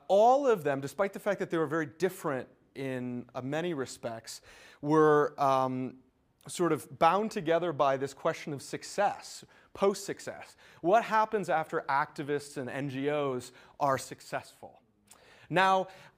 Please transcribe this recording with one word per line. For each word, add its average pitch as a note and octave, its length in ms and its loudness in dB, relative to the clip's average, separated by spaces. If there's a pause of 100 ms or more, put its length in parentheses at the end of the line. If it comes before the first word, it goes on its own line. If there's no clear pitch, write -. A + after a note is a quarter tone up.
all B3 400 6
of G#3 160 2
them, C#3 180 0
despite G3 320 -4
the - 60 -10
fact G3 200 -2
that F#3 100 -4
they E3+ 80 -2
were D#3 100 0
very D#3 180 -2
different D#3 600 -4 (280)
in, B2 580 -6
uh, B2+ 80 -8
many D#3 320 -4
respects, A#2+ 680 -8 (400)
were, D3+ 560 6
um, C3 580 0 (520)
sort E3 240 0
of C#3+ 280 -4
bound G3 320 4
together E3 420 0
by C#3 240 2
this C3+ 160 -6
question - 400 -4
of C3 80 -8
success, - 840 -6 (300)
post-success. - 840 -4 (260)
What G3+ 220 4
happens G#3+ 460 0
after D#3+ 400 -2
activists C#3+ 680 -4
and B2+ 140 -6
N C3+ 200 -6
G C3+ 200 -4
Os C#3 420 -4 (280)
are C#3 180 2
successful? - 840 -12 (680)
Now, F#3+ 380 4 (300)